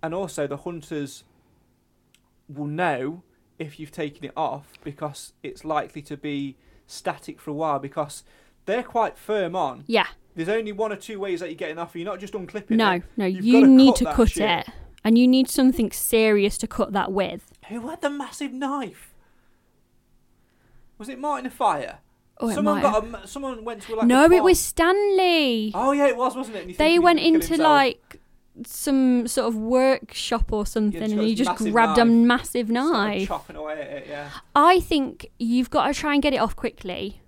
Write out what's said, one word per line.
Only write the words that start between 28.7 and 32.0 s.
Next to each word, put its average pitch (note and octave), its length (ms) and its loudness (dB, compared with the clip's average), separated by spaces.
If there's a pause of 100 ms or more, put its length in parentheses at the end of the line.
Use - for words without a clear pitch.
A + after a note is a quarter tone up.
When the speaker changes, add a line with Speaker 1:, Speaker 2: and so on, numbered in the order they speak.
Speaker 2:
sort A#3+ 200 -2
of A#3 80 -4
workshop A#3+ 960 0
or G#3 140 -2
something, G#3 360 -2
Speaker 1:
Yeah, G#3+ 160 -2
Speaker 2:
and G#3+ 40 0
he A3 140 0
Speaker 1:
just A#3 140 0
got - 80 -4
this A3 80 -2
Speaker 2:
just G#3+ 80 -2
grabbed A3+ 240 4
a A#3 80 6